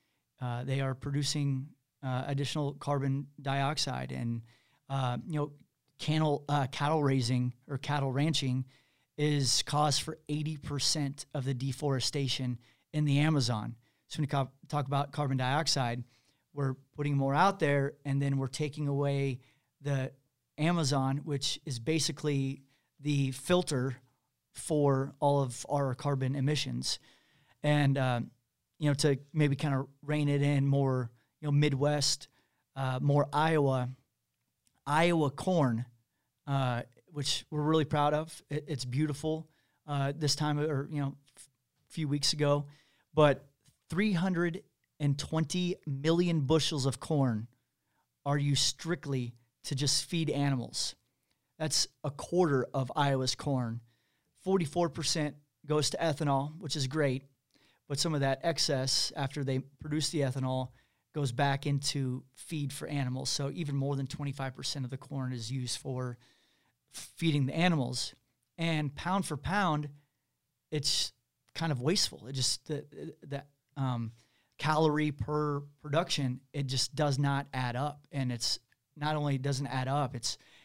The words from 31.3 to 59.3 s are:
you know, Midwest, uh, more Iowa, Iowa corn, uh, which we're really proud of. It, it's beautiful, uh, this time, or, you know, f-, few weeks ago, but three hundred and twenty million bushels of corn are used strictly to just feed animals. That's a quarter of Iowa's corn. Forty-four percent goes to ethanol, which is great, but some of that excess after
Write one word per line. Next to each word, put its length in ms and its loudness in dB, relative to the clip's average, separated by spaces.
you 60 -8
know, 60 0
Midwest, 760 2
uh, 260 -2
more 320 4
Iowa, 580 2
Iowa 440 4
corn, 540 2
uh, 360 0
which 380 -4
we're 120 -2
really 220 4
proud 300 2
of. 360 -6
It, 160 -4
it's 180 -6
beautiful, 640 -2
uh, 300 -2
this 180 0
time, 240 0
or, 320 -2
you 100 -4
know, 160 -4
f-, 120 -20
few 200 -4
weeks 240 0
ago, 340 2
but 320 6
three 240 2
hundred 500 2
and 180 2
twenty 580 0
million 560 2
bushels 440 2
of 140 -2
corn 480 0
are 140 0
used 240 2
strictly 720 -2
to 100 -6
just 300 0
feed 260 -2
animals. 640 -2
That's 300 0
a 60 -2
quarter 640 2
of 220 -2
Iowa's 400 2
corn. 460 -4
Forty-four 460 2
percent 440 -2
goes 240 2
to 80 -4
ethanol, 600 0
which 180 -6
is 100 -2
great, 380 0
but 100 -4
some 160 0
of 60 0
that 240 0
excess 720 0
after 260 -4